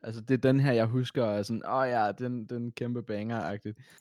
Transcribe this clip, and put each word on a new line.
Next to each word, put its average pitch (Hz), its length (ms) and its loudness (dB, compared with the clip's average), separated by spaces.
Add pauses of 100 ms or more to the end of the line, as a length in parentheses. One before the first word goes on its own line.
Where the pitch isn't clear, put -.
Altså, 113 180 -8
det 131 120 0
er 127 40 8 (140)
den 135 80 6
her, 139 140 4
jeg 113 120 6
husker, 123 380 0
og 104 140 2
er 104 60 0
sådan, 110 260 -4
"Åh 131 180 2
ja, 110 240 2
den, 123 340 -6
den 120 260 -6
kæmpe 120 320 -4
banger-agtigt." 104 720 -4 (280)